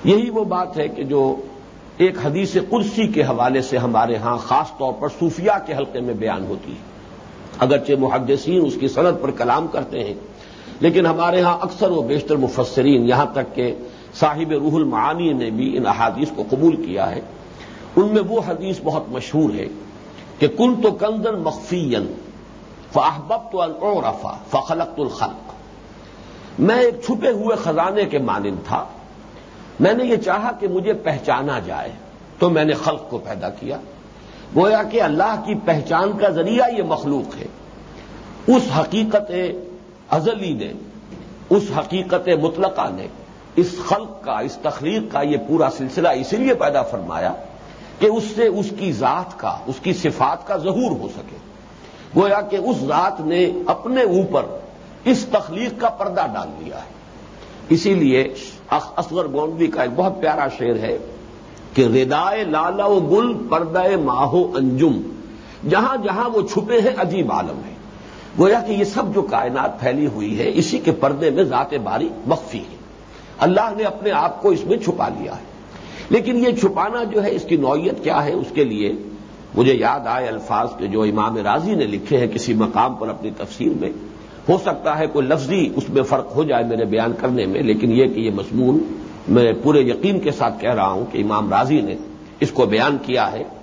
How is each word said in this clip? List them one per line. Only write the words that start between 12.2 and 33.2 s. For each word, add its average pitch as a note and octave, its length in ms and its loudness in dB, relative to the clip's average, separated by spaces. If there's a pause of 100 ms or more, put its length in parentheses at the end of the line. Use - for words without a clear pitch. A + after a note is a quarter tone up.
مفسرین، B2+ 720 4
یہاں B2 260 4
تک C3+ 220 -4
کہ B2 200 -2 (440)
صاحب D#3 320 0
روح D3 240 0
المعانی D3+ 580 0
نے B2 160 -2
بھی A#2+ 280 -2
ان A#2+ 100 0
احادیث A2+ 480 0
کو G2+ 140 -4
قبول D3 260 4
کیا F#2+ 400 -2
ہے۔ B2+ 60 -8 (720)
ان G3 120 6
میں G#3+ 220 4
وہ A3 180 0
حدیث F3+ 360 -4
بہت D#3 260 -2
مشہور B2+ 460 0
ہے G2+ 120 -6 (720)
کہ D3 80 4
"کنت A3 380 2 (140)
کنزا A3 320 0
مخفیا D#3+ 680 -2 (920)
فاحببت D#3 640 0
ان E3+ 160 0 (100)
اعرف C#3+ 440 0 (240)
فخلقت E3 500 -2
الخلق"، - 540 -6 (1040)
میں G#3+ 200 4
ایک A#3+ 140 4 (120)
چھپے B3 260 0
ہوئے G#3+ 240 0
خزانے F3+ 500 0
کے D3 120 -2
مانند G2+ 500 -2
تھا، - 180 -2 (920)
میں G3 140 6
نے B3+ 120 0
یہ A#3+ 100 4
چاہا G#3 440 0
کہ G3+ 80 -2
مجھے F3+ 260 0
پہچانا C3+ 680 -2
جائے D#2+ 300 -8 (500)
تو F3 100 4
میں D#3 160 4
نے D3+ 80 4
خلق D3 360 -2
کو A#2+ 80 -6
پیدا G2 320 -8